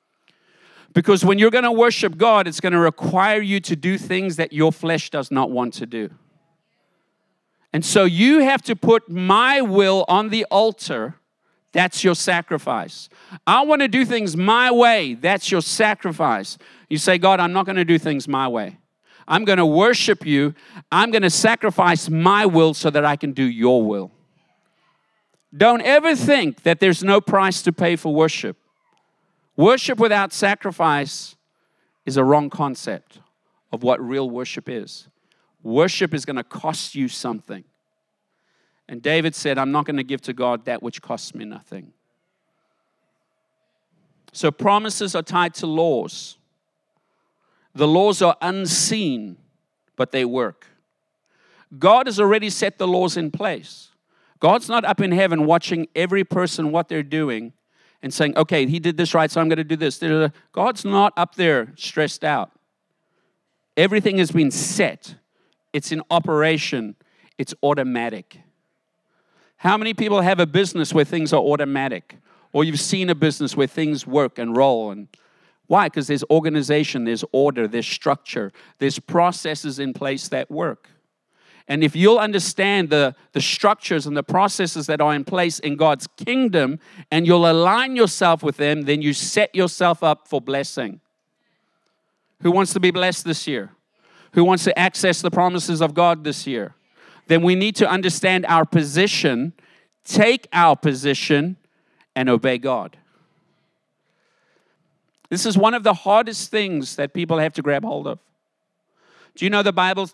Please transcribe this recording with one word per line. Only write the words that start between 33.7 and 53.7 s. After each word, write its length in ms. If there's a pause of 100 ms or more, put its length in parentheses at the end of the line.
of 120
what 180
real 280
worship 400
is. 400 (540)
Worship 520
is 100
gonna 200
cost 500
you 140
something. 560 (1200)
And 140
David 320
said, 240
"I'm 120
not 140
gonna 180
give 200
to 100
God 320
that 180
which 200
costs 320
me 100
nothing." 480 (2500)
So 180
promises 640
are 80
tied 320
to 120
laws. 720 (1400)
The 120
laws 360
are 180
unseen, 960 (600)
but 160
they 120
work. 420 (1120)
God 280
has 120
already 320
set 280
the 100
laws 280
in 140
place. 600 (500)